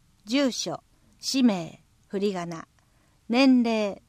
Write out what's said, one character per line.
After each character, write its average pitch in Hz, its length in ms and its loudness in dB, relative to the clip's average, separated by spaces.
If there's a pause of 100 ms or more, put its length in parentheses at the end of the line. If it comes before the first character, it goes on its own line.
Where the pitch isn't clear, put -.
(260)
住 254 260 0
所、 - 320 -8 (360)
氏 - 220 -2
名、 190 400 0 (260)
振 202 120 -6
り 202 140 -2
仮 175 160 -8
名、 165 180 -14 (600)
年 254 360 4
齢、 214 460 -2